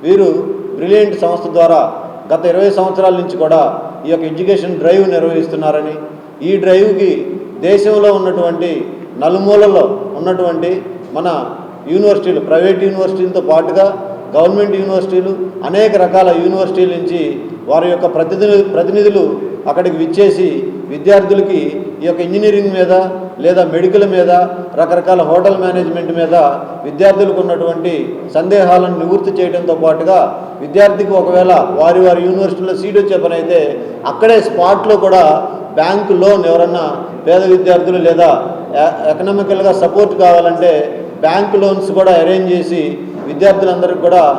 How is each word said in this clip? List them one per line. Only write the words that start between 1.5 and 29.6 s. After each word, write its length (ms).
ద్వారా 240
గత 120
ఇరవై 260
సంవత్సరాల 440
నుంచి 200
కూడా 180
ఈ 60
యొక్క 200
ఎడ్యుకేషన్ 480
డ్రైవ్ 240
నిర్వహిస్తున్నారని, 800
ఈ 40
డ్రైవ్కి 480
దేశంలో 400
ఉన్నటువంటి 520
నలుమూలల్లో 640
ఉన్నటువంటి 520
మన 120
యూనివర్సిటీలు, 560
ప్రైవేట్ 380
యూనివర్సిటీలతో 560
పాటుగా 340
గవర్నమెంట్ 440
యూనివర్సిటీలు, 520
అనేక 240
రకాల 240
యూనివర్సిటీల 520
నుంచి 240
వారి 200
యొక్క 160
ప్రతినిధులు, 400
ప్రతినిధులు 480
అక్కడికి 320
విచ్చేసి 460
విద్యార్థులకి 680
ఈ 40
యొక్క 140
ఇంజనీరింగ్ 580
మీద 140
లేదా 180
మెడికల్ 340
మీద 140
రకరకాల 400
హోటల్ 320
మేనేజ్‌మెంట్ 580
మీద 140
విద్యార్థులకు 580
ఉన్నటువంటి 500
సందేహాలను 680
నివృత్తి 360
చేయడంతో 360